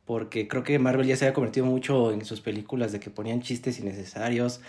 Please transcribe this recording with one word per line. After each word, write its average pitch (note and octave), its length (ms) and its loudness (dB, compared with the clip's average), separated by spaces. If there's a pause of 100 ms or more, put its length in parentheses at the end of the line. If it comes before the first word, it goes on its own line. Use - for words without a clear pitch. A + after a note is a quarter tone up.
porque A2+ 420 -4
creo B2+ 140 -2
que C#3+ 160 2
Marvel C3 300 4
ya C3 100 4
se C#3 80 2
había C3+ 80 4
convertido C3 320 2
mucho B2+ 460 4
en G#2+ 140 -2
sus G#2+ 140 -10
películas A2 520 -4
de G#2 80 -4
que G#2 100 -12
ponían A2+ 320 -4
chistes A#2+ 380 -4
innecesarios G#2+ 880 -4